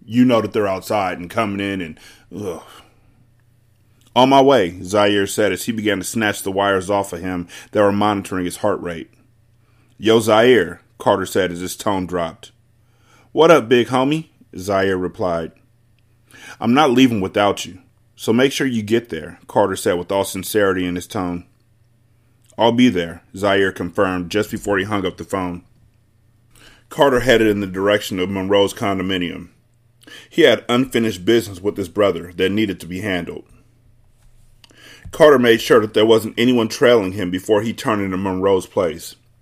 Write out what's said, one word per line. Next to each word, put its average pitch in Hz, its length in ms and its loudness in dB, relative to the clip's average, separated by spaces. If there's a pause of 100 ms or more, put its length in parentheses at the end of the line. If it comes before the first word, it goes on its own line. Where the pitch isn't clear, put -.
you 247 180 2
know 120 180 4
that 104 120 -6
they're 104 140 0
outside 95 500 -4
and 85 120 -14
coming 101 300 -4
in 98 220 -6
and, 78 180 -12 (340)
ugh. 90 300 -10 (1500)
"On 127 140 6
my 135 120 8
way," 101 420 4
Zaire 101 440 2
said 104 240 0
as 90 140 -6
he 120 80 -4
began 104 240 -2
to 92 80 -8
snatch 107 380 -4
the 95 80 -6
wires 98 380 0
off 101 220 0
of 85 80 -10
him 90 300 -6 (220)
that 104 100 2
were 101 100 4
monitoring 101 540 -2
his 87 120 -8
heart 101 220 -2
rate. 82 320 -12 (880)
"Yo, 110 200 4
Zaire," 107 640 4 (180)
Carter 98 260 0
said 90 260 -2
as 87 80 -10
his 90 160 -8
tone 95 300 -4
dropped. 85 460 -8 (800)
"What 165 200 6
up, 123 160 4
big 120 200 4
homie?" 135 420 -2 (280)
Zaire 98 400 0
replied. 87 540 -4 (1120)
"I'm 117 120 0
not 143 180 4
leaving 117 280 4
without 95 460 0
you, 85 140 -18 (360)
so - 160 -4
make 127 200 2
sure 139 160 -4
you 117 160 -4
get 113 260 -2
there," 80 380 -12
Carter 98 280 0
said 92 220 -2
with 87 140 -8
all 98 120 0
sincerity 95 640 -2
in 90 100 -4
his 87 120 -10
tone. 90 380 -8 (1120)
"I'll 113 140 4
be 123 180 4
there," 85 340 -4 (120)
Zaire 98 360 0
confirmed 90 600 -4
just 104 180 -2
before 101 280 -4
he 95 80 -2
hung 101 200 -4
up 87 120 -8
the 85 60 -14
phone. 90 400 -8 (1300)
Carter 139 300 2
headed 117 280 4
in 101 120 0
the 101 80 -4
direction 98 520 -2
of 92 100 -2
Monroe's 98 440 0
condominium. 92 760 -4 (800)
He - 140 2
had 120 260 4
unfinished 117 560 -2
business 101 340 0
with 98 160 -4
his 98 140 -6
brother 90 480 0
that 92 120 0
needed 101 300 -2
to 82 80 -16
be 90 140 -8
handled. 90 420 -6 (1700)
Carter 151 280 6
made 113 220 4
sure 123 200 0
that 107 120 -6
there 110 120 4
wasn't 110 320 2
anyone 117 300 2
trailing 113 460 2
him 98 160 -6
before 92 320 0
he 113 120 -6
turned 107 280 -4
into 95 160 -4
Monroe's 95 500 -2
place. 85 480 -6 (260)